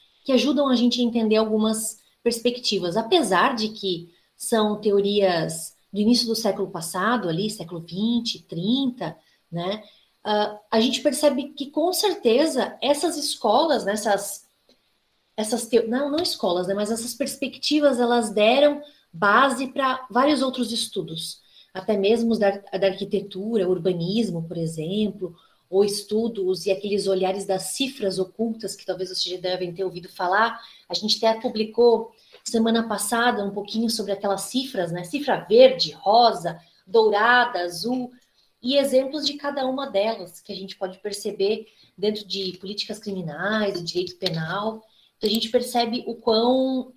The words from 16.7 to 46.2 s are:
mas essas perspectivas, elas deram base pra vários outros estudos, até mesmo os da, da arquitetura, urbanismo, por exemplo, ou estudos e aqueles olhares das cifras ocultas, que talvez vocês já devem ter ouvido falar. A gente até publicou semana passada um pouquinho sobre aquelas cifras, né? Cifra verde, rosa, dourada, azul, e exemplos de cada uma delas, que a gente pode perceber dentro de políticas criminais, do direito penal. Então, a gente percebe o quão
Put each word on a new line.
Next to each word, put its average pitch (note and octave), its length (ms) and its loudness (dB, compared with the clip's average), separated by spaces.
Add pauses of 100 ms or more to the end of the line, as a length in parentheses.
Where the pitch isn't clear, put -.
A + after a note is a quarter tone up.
mas G#3 160 -2
essas A3+ 240 -6
perspectivas, C#4 840 0
elas A#3+ 300 2
deram C4+ 520 4 (300)
base A#3+ 560 4
pra C4 420 -2
vários C4 320 4
outros B3+ 300 -2
estudos, E3 760 -8 (280)
até F#3+ 220 -2
mesmo A3+ 360 2
os G#3+ 80 0
da, G3+ 100 2
da G3 380 -2
arquitetura, G3 840 -2
urbanismo, F3 800 -2
por E3+ 100 -10
exemplo, E3+ 760 -4 (340)
ou G3 140 4
estudos G3+ 840 -2
e G3 60 2
aqueles G3 340 -2
olhares F#3+ 400 0
das F#3+ 180 -2
cifras G#3 540 -4
ocultas, G#3+ 580 -6
que - 80 -20
talvez F#3 260 -6
vocês F3+ 260 -6
já F3+ 40 -8
devem F3+ 320 -4
ter F3+ 120 -6
ouvido F3+ 260 -8
falar. G3+ 500 0 (300)
A - 60 -6
gente - 280 -2
até A3+ 160 2
publicou A3 680 2 (340)
semana A3+ 440 0
passada A3 580 0
um G3 60 -6
pouquinho A3 400 -4
sobre G3+ 200 -4
aquelas G3 300 -2
cifras, G3 500 -4
né? F3 120 -6
Cifra G#3 440 -4
verde, A3+ 440 8
rosa, G3 680 2 (260)
dourada, A3 720 4
azul, F#3 520 -6 (480)
e B3+ 160 -2
exemplos C4+ 480 2
de C#4+ 120 -4
cada C#4+ 320 -4
uma C4+ 180 -4
delas, G3+ 560 -4
que - 100 -16
a F#3+ 40 -10
gente F#3+ 200 -12
pode F#3 220 -8
perceber G#3 720 -4 (280)
dentro G#3+ 320 -2
de F#3+ 300 -8
políticas G#3 400 -10
criminais, F#3+ 800 -4
do E3+ 100 -8
direito F3+ 320 -6
penal. F#3+ 640 -6 (360)
Então, G#3 120 -2
a G3+ 40 0
gente A3+ 160 -2
percebe A#3+ 580 0
o A#3 80 -6
quão B3+ 800 2